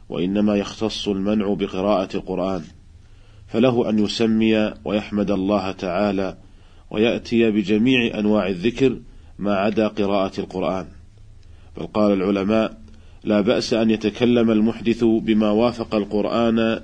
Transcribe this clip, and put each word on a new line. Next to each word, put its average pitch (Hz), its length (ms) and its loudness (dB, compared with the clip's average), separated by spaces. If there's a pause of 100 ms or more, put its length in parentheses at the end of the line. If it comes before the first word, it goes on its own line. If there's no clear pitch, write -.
وإنما 104 480 0
يختص 101 520 -4
المنع 101 460 -2
بقراءة 95 640 -2
القرآن، 92 460 -4 (840)
فله 117 420 2
أن 107 80 2
يسمي 110 720 2 (120)
ويحمد 104 460 -2
الله 95 420 0
تعالى 95 640 -2 (540)
ويأتي 113 600 2
بجميع 107 680 2
أنواع 104 300 2
الذكر 117 500 0 (400)
ما 101 160 -2
عدا 104 340 0
قراءة 101 520 -2
القرآن. 90 460 -4 (920)
بل 85 100 -8
قال 104 260 2
العلماء: 98 640 0 (460)
"لا 104 160 2
بأس 113 340 0
أن 110 160 2
يتكلم 113 600 2
المحدث 110 540 0
بما 110 460 2
وافق 113 440 0
القرآن 107 640 0 (260)